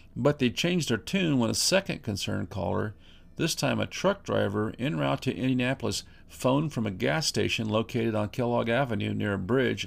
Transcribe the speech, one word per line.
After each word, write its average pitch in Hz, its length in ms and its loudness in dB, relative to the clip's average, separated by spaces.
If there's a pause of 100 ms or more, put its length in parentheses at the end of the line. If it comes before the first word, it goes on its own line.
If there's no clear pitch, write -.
(180)
but 143 220 2
they 123 100 4
changed 170 400 0
their 113 80 4
tune 160 420 0
when 113 100 4
a 110 40 0
second - 480 2
concerned 101 480 -4
caller, 98 460 -2 (400)
this 160 180 -2
time 117 280 0
a 101 40 0
truck - 380 -2
driver 104 560 0
en 156 180 -2
route 139 260 0
to 127 120 -2
Indianapolis, 127 680 -2 (260)
phoned 147 420 0
from 110 160 -2
a 101 40 -2
gas 135 360 0
station 107 400 0
located 113 480 0
on 104 140 0
Kellogg 120 400 0
Avenue 113 440 0
near 104 200 0
a 98 40 0
bridge 110 500 0